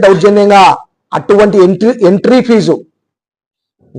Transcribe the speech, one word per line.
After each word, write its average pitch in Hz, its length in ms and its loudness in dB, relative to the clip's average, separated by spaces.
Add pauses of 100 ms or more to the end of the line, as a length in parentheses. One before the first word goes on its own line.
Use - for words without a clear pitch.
దౌర్జన్యంగా, 202 600 2 (540)
అటువంటి 202 480 0
ఎంట్రీ, 196 260 -2 (160)
ఎంట్రీ 202 300 0 (100)
ఫీజు 190 260 0 (1300)